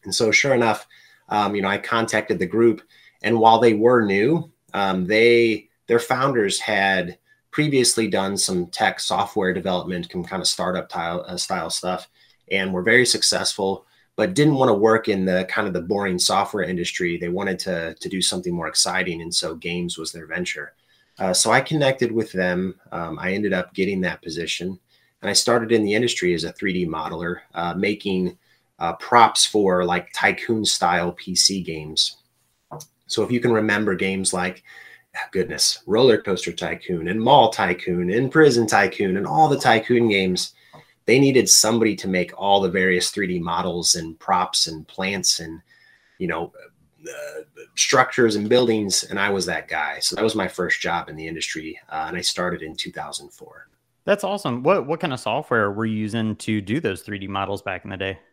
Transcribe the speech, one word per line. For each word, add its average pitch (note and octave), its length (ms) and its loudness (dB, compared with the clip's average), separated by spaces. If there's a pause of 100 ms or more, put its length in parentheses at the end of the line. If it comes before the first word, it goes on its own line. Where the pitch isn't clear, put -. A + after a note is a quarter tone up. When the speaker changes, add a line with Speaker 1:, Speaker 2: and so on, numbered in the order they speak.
Speaker 1:
And G2 120 -8
so A2 180 2
sure C#3 220 4
enough, A#2 320 2 (420)
um, G#2 260 0
you G2+ 80 0
know, G2 60 0
I G2+ 100 0
contacted A2 600 -2
the - 80 -2
group, A2 360 4 (400)
and A2+ 160 2
while A2 220 8
they A2+ 140 6
were A#2 300 4
new, A2 460 2 (240)
um, F#2+ 320 0
they, A2+ 640 4 (180)
their A#2 140 4
founders B2 580 0
had F#2+ 600 0 (320)
previously C3 560 2
done G2 300 -2
some F#2 300 -2
tech F#2+ 340 -2
software F#2+ 520 -2
development, F2+ 600 -4
some F#2 100 -6
kind F#2 180 -8
of F2+ 60 -2
startup F2+ 420 -4
tile, E2+ 380 -6
uh, F2+ 100 -12
style F2 340 -6
stuff, - 360 -6 (460)
and F#2+ 200 0
were F#2 100 -4
very A#2 220 6
successful, - 800 -2 (300)
but G2+ 200 0
didn't D3 200 4
wanna C3 180 4
work A2 360 4
in G2 160 0
the F#2 240 2
kind G#2+ 180 -2
of F#2+ 60 -6
the F2 80 -4
boring F#2+ 400 -2
software G2 420 0
industry. F2 540 -4
They F2 140 -6
wanted F#2+ 300 -4
to, E2 340 -6
to - 140 -12
do F#2 140 -4
something F2+ 320 -4
more E2 140 -6
exciting. F2+ 540 -2
And E2+ 120 -10
so D#2+ 220 -4
games F2 400 -6
was D#2+ 160 -10
their D#2+ 140 -16
venture. E2 480 -8 (440)
Uh, F#2 140 0
so G2+ 180 2
I B2 100 6
connected C3+ 520 0
with A2 180 -2
them. F#2 480 -2 (140)
Um, E2 260 -8
I F2+ 140 -4
ended G2 220 -2
up F2+ 200 -4
getting F#2+ 280 -2
that E2+ 200 -4
position, E2+ 560 -8 (440)
and G2+ 80 -4
I - 20 -2
started A2+ 400 2
in A2+ 100 4
the G#2 120 2
industry A2 400 0
as D#2+ 100 -4
a E2 80 -8
three F#2+ 220 -4
D F2+ 120 0
modeler, E2 540 -6 (140)
uh, E2+ 200 -4
making, F#2+ 640 -2 (400)
uh, E2+ 180 -2
props - 500 6
for, F#2 380 2
like, F2+ 280 -2
tycoon G#2+ 520 -2
style F2 480 0
P F#2 220 -10
C F#2+ 280 2
games. D#2 560 -4 (880)
So - 180 -2
if G#2+ 80 -4
you A#2+ 80 0
can A#2+ 120 2
remember G#2+ 440 2
games F#2+ 360 -2
like, F#2 300 -4 (680)
goodness, - 540 -2
Roller A2 340 6
Coaster F2+ 320 -4
Tycoon E2+ 560 -6
and G#2 120 -2
Mall A#2 300 6
Tycoon F2+ 640 -2
and B2 180 0
Prison B2+ 380 6
Tycoon G2 480 2
and G2+ 100 -4
all D#3 220 4
the C#3 100 2
tycoon A#2 500 4
games, F#2+ 440 0 (540)
they A#2 120 6
needed C3 300 6
somebody A2 480 4
to G2 100 -10
make F#2 320 -2
all G2+ 220 4
the F#2+ 80 0
various F#2 420 2
three G2+ 160 -4
D F2+ 140 -2
models E2+ 560 -2
and D#2+ 240 -10
props - 480 0
and D#2 180 -12
plants F#2+ 540 -4
and, E2 200 -12 (580)
you F#2 100 -4
know, E2 240 -6 (500)
uh, D#2+ 380 -14 (340)
structures B2+ 600 2
and G#2 120 -2
buildings. A2 560 2
And G2 140 -8
I G2 120 0
was F#2+ 160 -2
that E2 200 -6
guy. D2+ 320 -6
So - 160 -4
that G#2 80 -4
was G#2+ 140 0
my G2 100 -2
first F2+ 340 -4
job E2+ 280 -4
in D#2 80 -14
the D#2 100 -12
industry. D#2 600 -10
Uh, D#2 180 -6
and E2+ 100 -8
I F2 40 -6
started F2 420 -4
in D#2 140 -14
two - 160 -10
thousand - 400 -12
four. - 340 -20 (380)
Speaker 2:
That's G3+ 180 0
awesome. F#3 400 -6
What, D#3 240 2
what D#3 140 -4
kind D3+ 140 -4
of A#2+ 40 -8
software A2 540 0
were A2 140 -4
you A2 100 -2
using G#2+ 400 -4
to G#2+ 240 -4
do G2+ 180 -4
those G#2 240 -4
three G#2 160 -10
D G2 80 -12
models G2 360 -6
back F#2 200 -8
in G#2 80 -14
the F#2+ 60 -10
day? F#2+ 240 -6 (120)